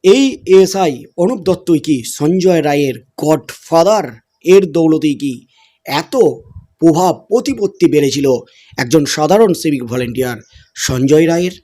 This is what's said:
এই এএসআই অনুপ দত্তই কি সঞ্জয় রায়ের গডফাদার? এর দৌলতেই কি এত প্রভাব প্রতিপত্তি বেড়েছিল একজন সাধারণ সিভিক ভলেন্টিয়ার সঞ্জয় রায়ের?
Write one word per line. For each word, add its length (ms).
এই 340
এএসআই 560
অনুপ 220
দত্তই 400
কি 240
সঞ্জয় 600
রায়ের 300
গডফাদার? 1080
এর 280
দৌলতেই 440
কি 300
এত 300
প্রভাব 360
প্রতিপত্তি 760
বেড়েছিল 380
একজন 280
সাধারণ 480
সিভিক 300
ভলেন্টিয়ার 540
সঞ্জয় 520
রায়ের? 240